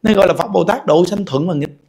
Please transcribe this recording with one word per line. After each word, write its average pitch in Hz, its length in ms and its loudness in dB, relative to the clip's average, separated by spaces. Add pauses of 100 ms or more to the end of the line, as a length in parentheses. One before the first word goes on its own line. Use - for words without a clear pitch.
Nên 214 100 2
gọi 196 140 4
là 170 60 2
Phật 165 140 -2
Bồ 190 160 0
Tát 208 220 -2
độ 165 200 4
sanh 202 200 -6
thuận 143 220 -4
và 180 60 -4
nghịch. 147 240 -6 (120)